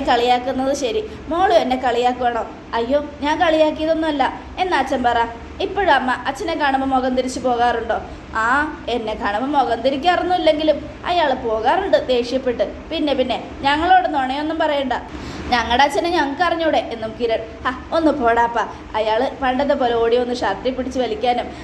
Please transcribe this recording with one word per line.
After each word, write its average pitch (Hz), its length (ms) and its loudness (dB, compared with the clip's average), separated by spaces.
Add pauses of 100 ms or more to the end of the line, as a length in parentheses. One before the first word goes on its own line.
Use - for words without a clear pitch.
കളിയാക്കുന്നത് 254 680 2
ശരി, 220 260 -2 (260)
മോളും 359 340 2
എന്നെ 247 120 0
കളിയാക്കുവാണോ?" 247 720 0 (280)
"അയ്യോ, 254 300 0 (180)
ഞാൻ 302 200 0
കളിയാക്കിയതൊന്നുമല്ല. 311 840 2 (360)
എന്നാ 359 180 0
അച്ഛൻ 254 260 0
പറ, 240 160 2 (420)
ഇപ്പോഴും 381 320 2
അമ്മ 254 180 2 (160)
അച്ഛനെ 330 280 -4
കാണുമ്പോൾ 269 320 0
മുഖം 262 280 0
തിരിച്ചു 254 240 -2
പോകാറുണ്ടോ?" 233 600 0 (360)
"ആ, 220 120 0 (420)
എന്നെ 220 240 -4
കാണുമ്പോൾ 226 460 -2
മുഖം 233 220 0
തിരിക്കാറൊന്നുമില്ലെങ്കിലും 311 1080 2 (160)
അയാൾ 330 280 2
പോകാറുണ്ട് 269 760 2
ദേഷ്യപ്പെട്ട്. 247 640 0 (180)
പിന്നെ, 311 240 -2
പിന്നെ, 240 300 0 (180)
ഞങ്ങളോട് 339 520 4
നുണയൊന്നും 294 460 -2
പറയണ്ട. 285 340 0 (560)
ഞങ്ങളുടെ 240 340 2
അച്ഛനെ 339 260 2
ഞങ്ങൾക്ക് 302 340 0
അറിഞ്ഞൂടെ?" 330 340 2
എന്നും 226 420 -4
കിരൺ, 233 200 0 (280)
"ആ, 254 40 0 (200)
ഒന്ന് 311 200 4
പോടാപ്പ. 233 480 2 (360)
അയാൾ 220 340 0 (120)
പണ്ടത്തെ 269 320 2
പോലെ 240 200 0
ഓടി 233 240 4
വന്ന് 247 180 0
ഷർട്ടിൽ 233 380 -2
പിടിച്ച് 254 260 -4
വലിക്കാനും, 240 480 0 (160)